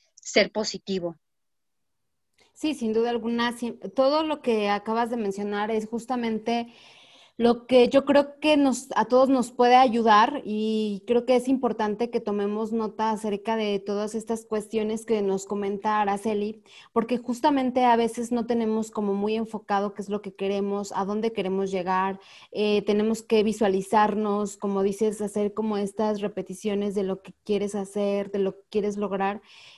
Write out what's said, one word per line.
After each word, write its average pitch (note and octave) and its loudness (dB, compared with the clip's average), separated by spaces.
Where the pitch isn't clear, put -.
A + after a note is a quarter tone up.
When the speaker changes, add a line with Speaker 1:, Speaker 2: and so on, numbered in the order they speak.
Speaker 1:
ser - 2
positivo. F#3+ -6
Speaker 2:
Sí, D4+ -4
sin A3 -4
duda A3+ 0
alguna, A#3+ -2
sí, A#3+ -8
todo C#4+ 2
lo D4 -4
que G#3+ 0
acabas A3 -2
de B3 -4
mencionar G#3 -4
es G#3+ -2
justamente A#3 -4
lo A#3 2
que B3 6
yo C#4 4
creo C#4+ 4
que D4+ 4
nos, C4+ 2
a A3 2
todos B3+ 4
nos C4 2
puede B3 6
ayudar, A#3 6
y G#3+ -2
creo A#3+ 2
que B3+ 4
es B3 0
importante A3+ 0
que A#3 -4
tomemos G#3 -4
nota A3 -2
acerca G#3 -4
de G#3 -2
todas G#3 -6
estas A3 -6
cuestiones G#3+ -4
que G#3+ 0
nos G3 -2
comenta G3+ -2
Araceli, G#3 -2
porque A#3 0
justamente B3+ 2
a A#3+ 6
veces A#3 -2
no A#3 -2
tenemos A3 -2
como G3+ -2
muy G#3 -2
enfocado G#3 -4
qué G#3 -12
es G3 -10
lo G#3 -4
que F#3+ -12
queremos, G3+ -4
a G3 -2
dónde A3 -2
queremos F#3+ -2
llegar, F#3+ -2
eh, G#3 2
tenemos G#3+ 0
que G#3+ 2
visualizarnos, G#3 0
como G3 -2
dices, G#3 0
hacer G#3 -2
como G#3+ -2
estas G#3 -2
repeticiones G3+ -4
de G3+ -2
lo F#3+ -4
que - -20
quieres G3+ -2
hacer, G3+ -2
de G3+ -4
lo F#3+ 0
que - -20
quieres G#3 -2
lograr, G3 -2